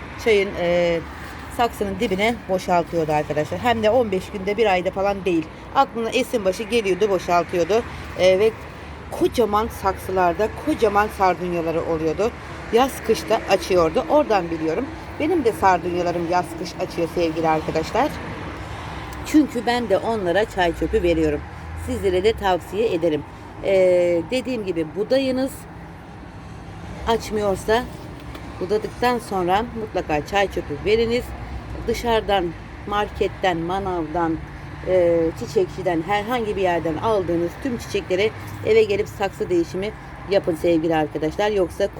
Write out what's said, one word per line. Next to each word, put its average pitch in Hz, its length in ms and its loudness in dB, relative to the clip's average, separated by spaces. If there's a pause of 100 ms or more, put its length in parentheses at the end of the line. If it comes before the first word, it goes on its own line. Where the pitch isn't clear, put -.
(240)
çayın, 202 260 4 (100)
e, 175 400 2 (560)
saksının 208 440 -2
dibine 214 340 2 (140)
boşaltıyordu 170 640 0
arkadaşlar. 151 480 0
Hem 226 220 2
de 214 80 4
on 226 220 4
beş 190 180 -2
günde 202 260 -4
bir, 220 100 4
ayda 185 240 2
falan 196 340 0
değil. 165 200 2 (300)
Aklına 233 360 2
esin 233 340 0
başı 190 180 0
geliyordu, 196 480 2
boşaltıyordu. 175 720 2 (360)
E, 185 200 6
ve 220 120 4 (600)
kocaman 226 580 2 (140)
saksılarda 185 680 2 (180)
kocaman 208 420 2 (100)
sardunyaları 170 680 0
oluyordu. 160 460 0 (420)
Yaz 233 200 4 (140)
kışta 220 340 2 (100)
açıyordu. 180 580 4
Oradan 208 420 2
biliyorum. 165 360 -2 (340)
Benim 320 240 2
de 220 80 4
sardunyalarım 175 760 2
yaz 175 160 2 (120)
kış 165 120 -6 (100)
açıyor 170 340 -2
sevgili 165 340 2
arkadaşlar. 160 600 0 (1160)
Çünkü 247 400 4
ben 240 220 2
de 190 100 4
onlara 202 460 2
çay 175 340 0
çöpü 180 240 0
veriyorum. 160 380 2 (460)
Sizlere 190 380 0
de 220 80 6
tavsiye 196 640 0
ederim. 156 280 2 (420)
Ee, 180 680 6
dediğim 247 360 -2
gibi 165 200 -2 (100)
budayınız 262 540 0 (1600)
açmıyorsa 214 760 0 (800)
budadıktan 214 580 0
sonra 190 460 0 (160)
mutlaka 160 460 -2
çay 202 200 2
çöpü 160 380 -6
veriniz. 233 400 2 (640)
Dışarıdan, 214 560 2 (420)
marketten, 196 680 -2
manavdan, 170 800 -2 (520)
e, 175 280 4 (220)
çiçekçiden, 180 680 0
herhangi 208 500 -2
bir 196 60 0
yerden 165 340 2
aldığınız 170 540 0 (120)
tüm 240 160 -4
çiçekleri 196 520 -2 (360)
eve 220 160 6
gelip 202 260 0
saksı 196 420 -4
değişimi 180 400 0 (400)
yapın 185 240 2
sevgili 165 420 2
arkadaşlar. 156 540 0
Yoksa 196 380 0 (120)